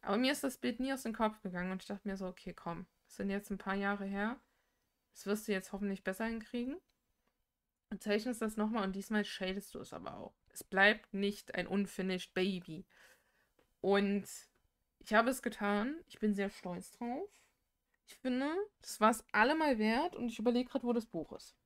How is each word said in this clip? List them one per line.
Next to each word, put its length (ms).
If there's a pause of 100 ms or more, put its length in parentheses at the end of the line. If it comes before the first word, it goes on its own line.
Aber 160
mir 140
ist 140
das 140
Bild 220
nie 120
aus 100
dem 100
Kopf 300
gegangen 300
und 100
ich 60
dachte 180
mir 100
so, 100
okay, 280
komm, 320 (220)
es 80
sind 140
jetzt 200
ein 80
paar 160
Jahre 300
her. 360 (720)
Das 140
wirst 220
du 40
jetzt 200
hoffentlich 320
besser 220
hinkriegen. 500 (1120)
Und 120
zeichnest 380
das 160
nochmal 280
und 100
diesmal 300
shadest 500
du 60
es 120
aber 260
auch. 160 (180)
Es 100
bleibt 500
nicht 440
ein 100
unfinished 680
Baby. 540 (920)
Und 440 (760)
ich 140
habe 160
es 120
getan. 540 (100)
Ich 140
bin 120
sehr 180
stolz 420
drauf. 360 (800)
Ich 100
finde, 380 (280)
das 180
war's 320
allemal 460
wert 360
und 140
ich 100
überlege 300
grad, 160
wo 80
das 140
Buch 260
ist. 340